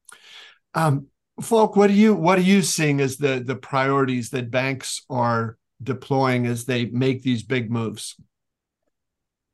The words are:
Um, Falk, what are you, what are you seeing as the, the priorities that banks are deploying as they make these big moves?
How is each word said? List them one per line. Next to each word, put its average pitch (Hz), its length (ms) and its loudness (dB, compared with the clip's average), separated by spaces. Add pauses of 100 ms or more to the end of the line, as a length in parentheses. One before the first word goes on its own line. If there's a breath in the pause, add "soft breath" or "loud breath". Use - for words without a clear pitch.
(760 loud breath)
Um, 147 320 0 (340)
Falk, 220 340 2
what 202 140 6
are 202 40 2
you, 214 200 6
what 175 240 2
are 180 60 2
you 190 180 4
seeing 147 400 0
as 131 160 -2
the, 135 260 -2
the 123 120 -6
priorities 131 760 -2
that 123 220 -8
banks 131 580 -4
are 117 480 -2 (240)
deploying 127 640 -2
as 120 200 -6
they 123 200 -2
make 127 380 -2
these 123 180 -2
big 117 300 -6
moves? 113 440 -8 (1400)